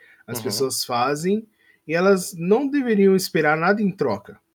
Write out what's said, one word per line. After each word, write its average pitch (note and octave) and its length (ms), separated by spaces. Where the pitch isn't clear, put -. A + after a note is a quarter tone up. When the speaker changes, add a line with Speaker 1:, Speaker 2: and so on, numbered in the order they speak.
Speaker 1:
As A#2+ 120
Speaker 2:
Uhum. A2+ 80
Speaker 1:
pessoas B2+ 400
fazem D3 600
e D#3 80
elas F#3 400
não F#3+ 320
deveriam A#3 480
esperar D#3+ 440
nada F#3+ 240
em G3 100
troca, - 480